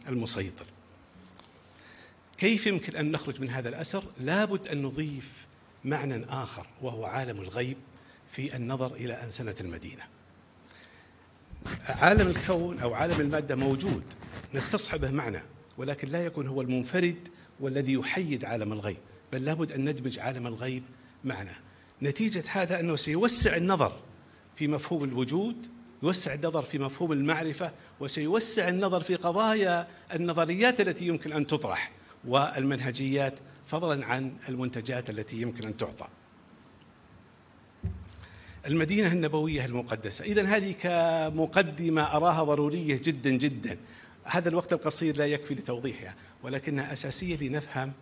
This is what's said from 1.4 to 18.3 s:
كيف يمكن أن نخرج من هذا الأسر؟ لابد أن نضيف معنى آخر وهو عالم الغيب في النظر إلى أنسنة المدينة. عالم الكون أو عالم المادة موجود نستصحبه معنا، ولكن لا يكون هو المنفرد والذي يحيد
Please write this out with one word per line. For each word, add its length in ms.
كيف 280
يمكن 300
أن 140
نخرج 300
من 100
هذا 180
الأسر؟ 360
لابد 480
أن 140
نضيف 640
معنى 400
آخر 420
وهو 220
عالم 360
الغيب 360
في 240
النظر 380
إلى 280
أنسنة 380
المدينة. 420
عالم 400
الكون 520
أو 140
عالم 260
المادة 360
موجود 480
نستصحبه 560
معنا، 320
ولكن 300
لا 160
يكون 220
هو 140
المنفرد 680
والذي 320
يحيد 520